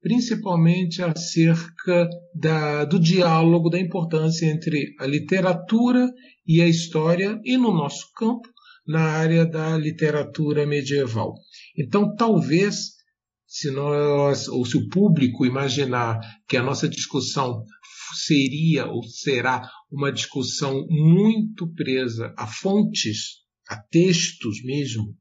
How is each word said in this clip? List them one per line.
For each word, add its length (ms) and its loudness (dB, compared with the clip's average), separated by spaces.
principalmente 1000 2
acerca 1040 0
da, 520 0
do 120 0
diálogo, 720 4
da 120 -2
importância 680 -2
entre 540 -2
a 60 -6
literatura 1000 0
e 160 4
a 60 6
história, 760 0
e 120 0
no 180 2
nosso 420 -4
campo, 320 -4
na 140 0
área 440 2
da 320 -2
literatura 880 -2
medieval. 720 -2
Então, 380 0
talvez, 800 0
se 280 -10
nós, 760 0
ou 180 -2
se 120 -2
o 120 0
público 560 4
imaginar 760 0
que 80 0
a 60 2
nossa 260 -2
discussão 760 -4
seria 640 2
ou 160 -6
será 680 -2
uma 220 -4
discussão 760 -4
muito 840 2
presa 640 -4
a 80 -8
fontes, 920 -2
a 80 -10
textos 720 0
mesmo 580 -6